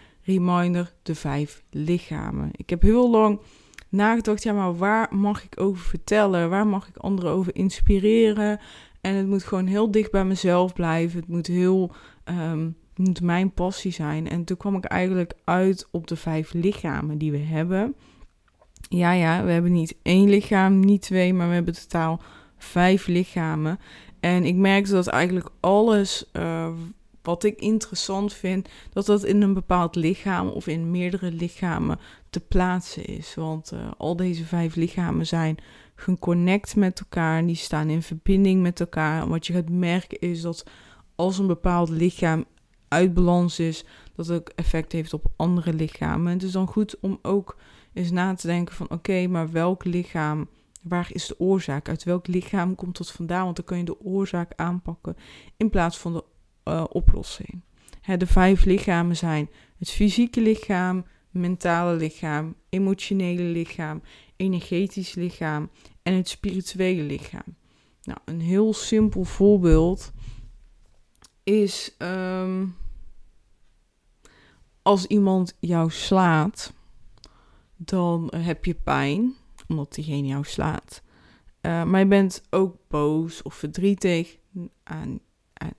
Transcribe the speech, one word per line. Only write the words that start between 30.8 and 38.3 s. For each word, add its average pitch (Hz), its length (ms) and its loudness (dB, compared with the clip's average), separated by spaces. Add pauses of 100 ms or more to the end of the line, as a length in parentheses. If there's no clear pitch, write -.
meerdere 180 420 -4
lichamen 165 680 -4 (320)
te 175 100 -6
plaatsen 185 640 0
is. - 300 -12
Want, 160 380 -8
eh, - 240 -10
al 170 200 -4
deze 175 280 -2
vijf 165 300 -2
lichamen 170 520 -2
zijn 160 300 -2 (380)
geconnect 180 840 0
met 185 240 2
elkaar, 165 460 0
die 170 100 0
staan 156 320 -4
in 160 140 0
verbinding 190 600 2